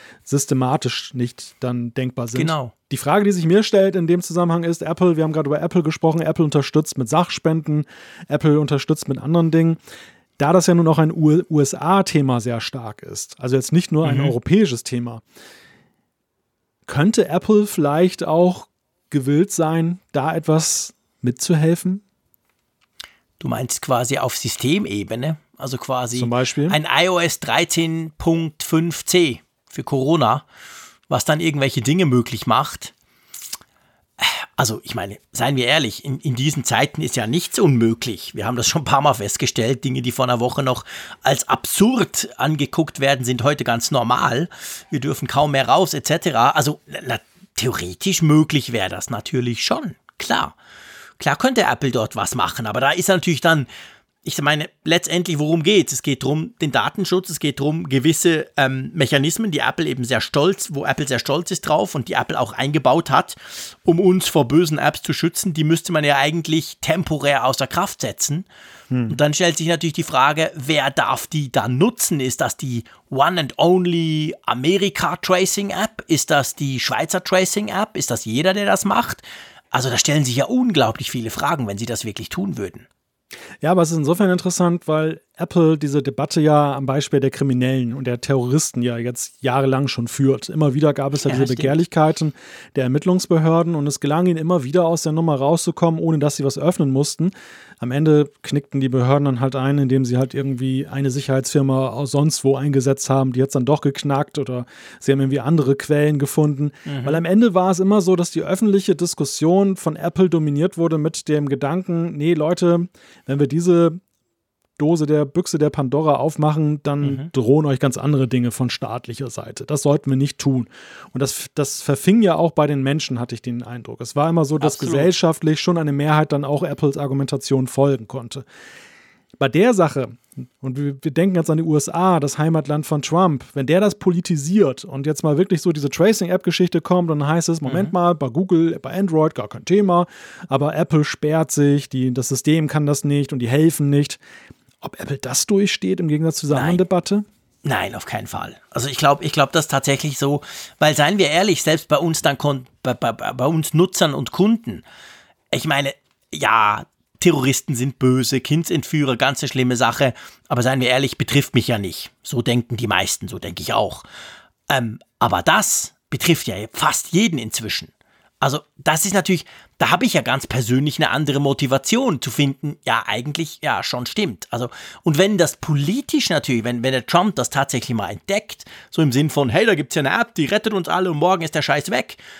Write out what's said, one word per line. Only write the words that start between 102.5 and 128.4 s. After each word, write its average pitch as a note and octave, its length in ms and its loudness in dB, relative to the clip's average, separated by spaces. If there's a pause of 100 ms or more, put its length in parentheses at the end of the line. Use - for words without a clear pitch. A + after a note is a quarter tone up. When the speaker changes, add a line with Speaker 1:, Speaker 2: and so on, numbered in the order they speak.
Speaker 1:
eingesetzt C3+ 520 0
haben, C3+ 240 2
die B2+ 80 0
hat's C3+ 120 0
dann B2+ 140 0
doch D3+ 140 2
geknackt C#3+ 580 -2
oder B2 280 -6 (320)
sie - 140 2
haben C#3 80 2
irgendwie C3+ 200 2
andere C#3 360 2
Quellen D3 420 2
gefunden. D3 540 0 (120)
Speaker 2:
Mhm. C#3 200 -6
Speaker 1:
Weil C#3+ 100 -2
am E3 120 -2
Ende G#3 280 4
war F#3 160 4
es F3 80 0
immer G3 220 4
so, F#3 160 4
dass E3+ 160 0
die D#3+ 100 -2
öffentliche G3 540 2
Diskussion F3 800 0
von D#3 180 -4
Apple E3+ 340 0
dominiert D#3 500 0
wurde E3 200 2
mit D#3 300 -4
dem D3 200 0
Gedanken, E3 680 -2
nee, D#3 180 0
Leute, E3+ 540 2 (380)
wenn C#3 120 -2
wir D3 80 4
diese E3+ 540 2 (760)
Dose D3+ 280 2
der D3+ 180 4
Büchse E3 340 -2
der D3 120 2
Pandora C#3+ 480 2
aufmachen, D3+ 640 0
dann D3 160 0
Speaker 2:
Mhm. C#3 320 -4
Speaker 1:
drohen C3+ 340 4
euch C3+ 140 0
ganz C3+ 180 0
andere C3+ 300 2
Dinge A#2+ 240 0
von B2 180 -2
staatlicher A#2 580 -8
Seite. - 380 -12
Das D3 160 -2
sollten C#3+ 260 2
wir C3 80 2
nicht C#3 220 0
tun. C3 300 0 (440)
Und B2+ 80 -4
das, - 260 -4 (100)
das - 260 -4
verfing F#3+ 400 4
ja E3+ 140 4
auch E3+ 160 0
bei D3+ 160 2
den C#3 160 -2
Menschen, C#3 340 -2
hatte A#2+ 160 -8
ich A2 80 -12
den A#2+ 220 -8
Eindruck. A#2 360 -14
Es A#2 140 -12
war D3+ 160 2
immer E3 140 2
so, D3 120 0
dass D3+ 180 0
Speaker 2:
Absolut. D3+ 200 -4
Speaker 1:
gesellschaftlich D#3 640 2
schon E3+ 180 0
eine D3+ 120 0
Mehrheit D3+ 400 2
dann C#3+ 140 -2
auch C#3+ 180 -2
Apples D3 340 0
Argumentation C3+ 720 -2
folgen C3+ 400 2
konnte. B2 380 -12 (960)